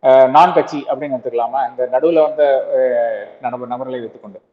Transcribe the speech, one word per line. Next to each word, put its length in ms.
ஆ, 220
நான் 280
கட்சி 360
அப்படின்னு 240
எடுத்துக்கலாமா? 560
இந்த 220
நடுவுல 300
வந்த, 500
ஆ, 800
நபர், 180
நபர்களை 320
வைத்துக்கொண்டு 420